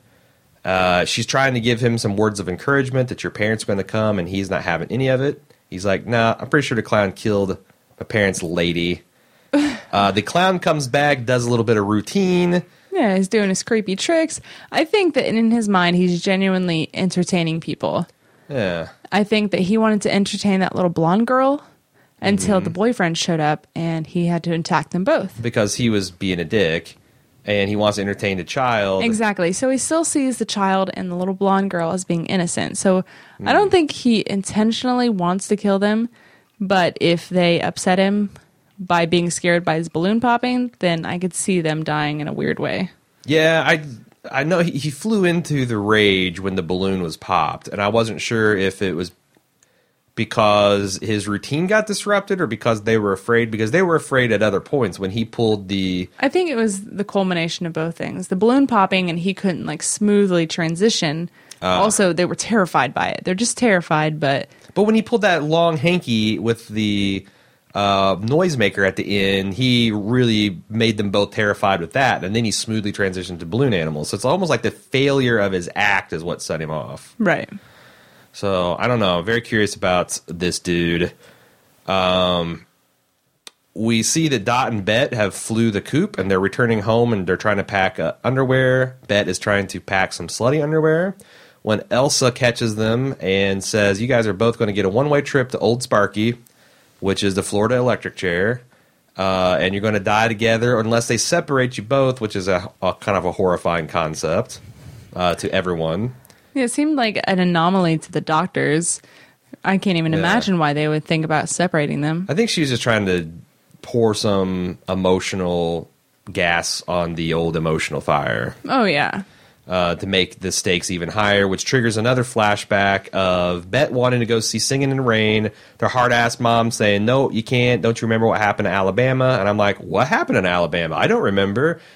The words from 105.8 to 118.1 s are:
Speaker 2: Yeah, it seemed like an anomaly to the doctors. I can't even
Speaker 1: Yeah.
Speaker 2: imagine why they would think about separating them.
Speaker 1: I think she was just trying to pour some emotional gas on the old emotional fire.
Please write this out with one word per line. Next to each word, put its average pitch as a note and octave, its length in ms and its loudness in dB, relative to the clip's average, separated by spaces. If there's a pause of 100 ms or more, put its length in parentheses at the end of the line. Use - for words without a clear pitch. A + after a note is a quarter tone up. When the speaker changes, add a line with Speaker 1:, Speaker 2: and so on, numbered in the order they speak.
Speaker 2:
Yeah, C4 120 0
it A#3 60 -4
seemed D4+ 260 0
like A3 260 0
an F#3+ 160 0
anomaly F3 580 2
to - 140 -10
the D3+ 100 -4
doctors. D#3 800 -2 (640)
I F#3+ 140 2
can't F#3 180 0
even D#3+ 160 0
Speaker 1:
Yeah. E3 60 2
Speaker 2:
imagine F#3 400 0
why D3 140 2
they D3+ 140 0
would D3+ 180 0
think D#3+ 200 -2
about D#3 240 -2
separating D3+ 520 0
them. D#3+ 280 -4
Speaker 1:
I - 60 0
think A3+ 160 0
she F3 100 0
was C#3 80 0
just A#2+ 140 -2
trying G#2+ 240 2
to F2+ 200 0 (540)
pour A2+ 320 2
some F#2 640 -2 (100)
emotional F2+ 1040 0 (420)
gas E2+ 560 0
on F2 280 -2
the E2 180 -2
old E2 240 0
emotional D#2+ 440 -2
fire. B1+ 540 -2 (140)